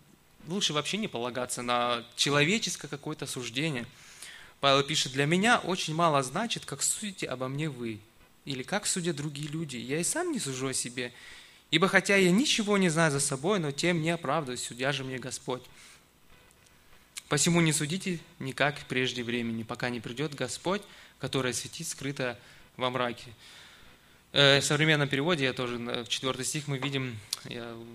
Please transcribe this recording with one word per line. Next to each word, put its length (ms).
лучше 260
вообще 240
не 120
полагаться 540
на 420
человеческое 720
какое-то 380
суждение. 600
Павел 220
пишет: 300
«Для 140
меня 320
очень 360
мало 280
значит, 420
как 180
судите 440
обо 220
мне 200
вы, 320
или 160
как 240
судят 300
другие 320
люди. 280
Я 240
и 40
сам 280
не 60
сужу 300
о 60
себе. 380
Ибо 180
хотя 280
я 140
ничего 480
не 100
знаю 220
за 100
собой, 380
но 140
тем 280
не 100
оправдываюсь, 520
судья 300
же 120
мне 140
Господь. 460
Посему 320
не 120
судите 480
никак 480
прежде 380
времени, 400
пока 260
не 100
придёт 320
Господь, 500
который 320
осветит 360
скрытое 520
во 120
мраке». 440
Э, 280
в 40
современном 440
переводе, 360
я 100
тоже, 240
э, 260
в 40
четвёртый 360
стих 240
мы 100
видим, 400
я 280